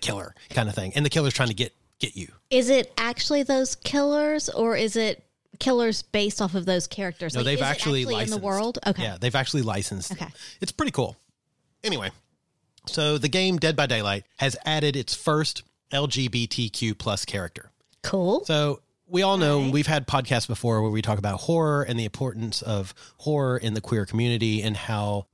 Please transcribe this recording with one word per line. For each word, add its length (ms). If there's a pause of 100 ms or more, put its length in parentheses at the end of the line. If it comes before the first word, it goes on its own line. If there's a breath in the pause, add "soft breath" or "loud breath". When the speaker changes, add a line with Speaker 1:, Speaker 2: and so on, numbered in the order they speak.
Speaker 1:
killer 340 (160 loud breath)
kind 180
of 60
thing, 200
and 100
the 40
killer's 240
trying 160
to 60
get, 180 (260)
get 160
you. 120 (220)
Speaker 2:
Is 200
it 280
actually 460
those 320
killers, 760
or 260
is 200
it 280 (360)
killers 420
based 400
off 140
of 100
those 220
characters? 460
Speaker 1:
No, 60
Speaker 2:
Like, 60
Speaker 1:
they've 140
Speaker 2:
is 20
it 40
Speaker 1:
actually 360
Speaker 2:
actually 140
Speaker 1:
licensed. 200
Speaker 2:
in 60
the 40
world? 400
Okay. 180
Speaker 1:
Yeah, 160
they've 160
actually 280
licensed. 480
Speaker 2:
Okay. 160 (320 loud breath)
Speaker 1:
It's 120
pretty 200
cool. 240 (680)
Anyway, 280 (760)
so 300
the 120
game 280
Dead 180
by 120
Daylight 380 (120)
has 180 (100)
added 300
its 200
first 480 (280)
L 160
G 200
B 200
T 220
Q 260
plus 300
character. 460 (320)
Speaker 2:
Cool. 420
Speaker 1:
So 360 (260)
we 160
all 140
know, 240
Speaker 2:
Right. 120
Speaker 1:
we've 140
had 200
podcasts 400
before 340
where 100
we 100
talk 180
about 220
horror 420
and 160
the 60
importance 560
of 320 (240 loud breath)
horror 400
in 160
the 80
queer 240
community 560
and 160
how 560